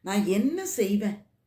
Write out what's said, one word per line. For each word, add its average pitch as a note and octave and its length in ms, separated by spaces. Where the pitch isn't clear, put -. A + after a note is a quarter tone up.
நான் G3 200
என்ன C4+ 400
செய்வேன், G#3 520